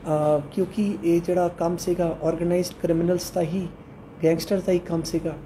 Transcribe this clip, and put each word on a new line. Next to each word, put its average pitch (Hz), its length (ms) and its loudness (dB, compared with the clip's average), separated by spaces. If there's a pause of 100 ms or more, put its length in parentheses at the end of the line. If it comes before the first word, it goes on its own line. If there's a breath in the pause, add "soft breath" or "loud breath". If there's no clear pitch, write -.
ਅ, 151 380 2 (100)
ਕਿਉਂਕਿ 202 520 0
ਇਹ 170 180 4
ਜਿਹੜਾ 175 260 2
ਕੰਮ 175 300 -2
ਸੀਗਾ 170 460 0
organized 170 580 0
criminals 170 500 2
ਦਾ 180 100 0
ਹੀ, 170 260 -2 (560)
gangster 165 380 2
ਦਾ 185 100 0
ਹੀ 175 80 4
ਕੰਮ 170 220 -2
ਸੀਗਾ 160 320 -4 (120)